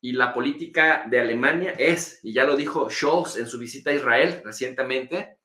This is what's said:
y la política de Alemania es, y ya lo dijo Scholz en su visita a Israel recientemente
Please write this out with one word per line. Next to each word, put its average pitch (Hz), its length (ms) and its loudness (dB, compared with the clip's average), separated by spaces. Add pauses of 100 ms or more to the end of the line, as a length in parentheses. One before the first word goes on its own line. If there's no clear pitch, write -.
y 123 120 -8
la 123 200 2
política 156 760 0
de 120 120 4
Alemania 135 580 0
es, 165 440 0
y 110 100 -10
ya 123 120 4
lo 143 120 4
dijo 147 320 -2
Scholz 165 480 0
en 117 100 -4
su 120 120 -10
visita 123 320 -6
a 143 40 2
Israel 143 500 2
recientemente 131 1000 -6